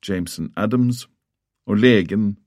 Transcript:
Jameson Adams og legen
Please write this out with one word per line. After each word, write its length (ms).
Jameson 560
Adams 480
og 160
legen 640